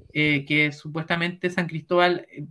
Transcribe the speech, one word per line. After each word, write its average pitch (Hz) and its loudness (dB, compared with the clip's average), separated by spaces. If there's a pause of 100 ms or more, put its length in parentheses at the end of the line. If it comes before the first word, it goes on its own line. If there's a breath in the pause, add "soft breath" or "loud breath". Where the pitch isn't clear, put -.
(140)
eh, 147 2
que 147 2
supuestamente 170 -4
San 180 -2
Cristóbal, 175 2
eh, 151 -12